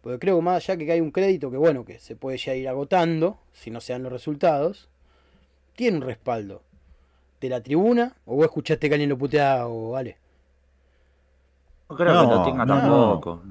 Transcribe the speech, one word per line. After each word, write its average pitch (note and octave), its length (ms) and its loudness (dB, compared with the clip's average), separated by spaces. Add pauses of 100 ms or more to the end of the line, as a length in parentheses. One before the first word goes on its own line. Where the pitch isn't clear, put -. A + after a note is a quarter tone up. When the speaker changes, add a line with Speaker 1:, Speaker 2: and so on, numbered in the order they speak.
Speaker 1:
Porque B2 180 -8
creo F3+ 180 2
que E3 60 4
más F3+ 120 2 (140)
allá F#3+ 80 -2
que D#3 140 -4
hay E3 100 2
un D3+ 100 -2
crédito F#3 400 0
que, B2+ 60 -6
bueno, C#3+ 280 2
que - 140 -20
se - 160 -16
puede C3 220 -8
ya C3 180 -4
ir C3 140 -6
agotando D#3+ 680 0 (140)
si - 180 -18
no A2+ 120 -12
se - 120 -12
dan B2+ 100 -8
los C3 80 -10
resultados. D3+ 800 -2 (840)
Tiene A3 220 0
un C3 60 -4
respaldo A2+ 600 -6 (760)
de C3 100 -6
la B2 140 -4
tribuna. A3+ 520 0 (100)
¿O A#2 100 -6
vos D3+ 100 4
escuchaste D#3 440 -2
que D3 60 2
alguien D3 140 0
lo C3+ 80 -2
putea C3+ 500 0
o A#2 240 -8
vale? B2+ 260 -8 (1700)
Speaker 2:
No D3 60 -12
creo F3 120 2 (140)
que C3 60 6
Speaker 3:
No, A2+ 80 4
Speaker 2:
lo F#2 80 4
tenga A2 220 0
Speaker 3:
no. F#2+ 140 4
Speaker 2:
tampoco. F#2 720 2